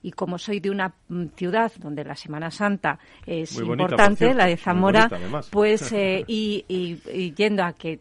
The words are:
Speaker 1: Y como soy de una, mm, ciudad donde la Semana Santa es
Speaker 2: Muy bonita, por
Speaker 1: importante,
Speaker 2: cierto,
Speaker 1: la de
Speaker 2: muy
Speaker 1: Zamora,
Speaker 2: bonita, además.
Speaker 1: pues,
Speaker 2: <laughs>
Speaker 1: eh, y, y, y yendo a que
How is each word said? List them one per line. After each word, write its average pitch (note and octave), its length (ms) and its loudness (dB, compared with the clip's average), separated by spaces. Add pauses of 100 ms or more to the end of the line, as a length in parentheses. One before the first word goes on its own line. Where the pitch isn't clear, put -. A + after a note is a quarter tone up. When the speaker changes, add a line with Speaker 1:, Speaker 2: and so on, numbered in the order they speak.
Speaker 1:
Y F3 80 -10
como F3+ 260 -6
soy G#3 220 -6
de F#3 100 -4
una, G3 240 -2 (140)
mm, E3+ 220 -6
ciudad G#3 500 -2
donde D3 240 -8
la C#3+ 120 -12
Semana D#3 360 -10
Santa G3+ 480 -2 (260)
es D#3+ 300 -6
Speaker 2:
Muy A2+ 140 -4
bonita, C3 160 0
por F3 60 0
Speaker 1:
importante, G#3 260 6
Speaker 2:
cierto, B3 200 4
Speaker 1:
la G3 80 6
de F3+ 60 4
Speaker 2:
muy E3+ 60 0
Speaker 1:
Zamora, F#3+ 420 4
Speaker 2:
bonita, A3 160 4
además. D#3+ 360 -6
Speaker 1:
pues, G#3+ 400 2
Speaker 2:
<laughs> - 20 -4
Speaker 1:
eh, F#3+ 340 0
y, G#3+ 400 -2
y, F3+ 340 -4 (100)
y F3+ 220 -4
yendo G3+ 300 0
a F3 100 -2
que - 140 -14 (140)